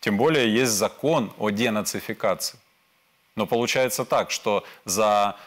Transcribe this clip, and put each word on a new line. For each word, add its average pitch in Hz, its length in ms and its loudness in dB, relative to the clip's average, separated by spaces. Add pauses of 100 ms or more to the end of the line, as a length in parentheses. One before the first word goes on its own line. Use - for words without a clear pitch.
Тем 104 180 0
более 131 340 4
есть 120 200 2
закон 107 640 -2
о 107 120 -2
денацификации. 104 1080 -2 (800)
Но 110 100 -2
получается 123 580 0
так, 117 260 0
что 104 340 -2 (200)
за, 104 520 2 (100)